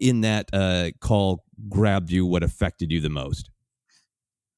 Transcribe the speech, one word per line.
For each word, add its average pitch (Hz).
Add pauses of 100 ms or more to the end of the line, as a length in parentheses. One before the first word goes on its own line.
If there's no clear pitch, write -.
in 123
that, 107
uh, 90 (100)
call 98 (240)
grabbed 98
you? 90
What 87
affected 85
you 82
the 76
most? 69 (1080)